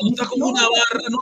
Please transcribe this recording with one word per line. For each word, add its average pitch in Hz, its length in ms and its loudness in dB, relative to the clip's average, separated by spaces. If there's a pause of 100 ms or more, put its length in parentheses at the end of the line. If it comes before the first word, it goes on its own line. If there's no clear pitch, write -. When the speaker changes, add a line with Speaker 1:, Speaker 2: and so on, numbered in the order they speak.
Speaker 1:
ni 214 80 2
Speaker 2:
estás 247 180 -2
Speaker 1:
siquiera 262 160 -2
Speaker 2:
como - 60 0
una 247 120 2
barra, 233 480 0
no 247 100 -2